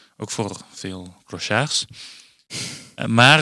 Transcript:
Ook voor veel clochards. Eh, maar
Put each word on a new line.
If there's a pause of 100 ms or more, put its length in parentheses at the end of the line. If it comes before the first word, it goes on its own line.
(180)
Ook
voor (100)
veel (100)
clochards. (1120)
Eh,
maar